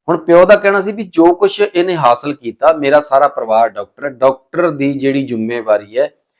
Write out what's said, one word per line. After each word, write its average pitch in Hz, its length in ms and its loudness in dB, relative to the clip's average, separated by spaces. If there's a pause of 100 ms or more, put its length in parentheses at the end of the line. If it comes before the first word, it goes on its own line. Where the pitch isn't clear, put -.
ਹੁਣ 170 80 0
ਪਿਓ 170 280 4
ਦਾ 208 100 6
ਕਹਿਣਾ 202 260 0
ਸੀ 202 100 -8
ਵੀ 214 120 -12
ਜੋ 175 320 2
ਕੁਛ 202 240 -2
ਇਹਨੇ 185 380 -2
ਹਾਸਲ 143 360 0
ਕੀਤਾ, 131 400 -2
ਮੇਰਾ 147 260 0
ਸਾਰਾ 139 280 2
ਪਰਿਵਾਰ 113 420 0
ਡਾਕਟਰ 104 360 -12
ਹੈ, 139 40 -8
ਡਾਕਟਰ 135 640 -2
ਦੀ 139 220 -4
ਜਿਹੜੀ 135 340 -2
ਜ਼ਿੰਮੇਵਾਰੀ 110 680 -4
ਹੈ 147 140 -2 (280)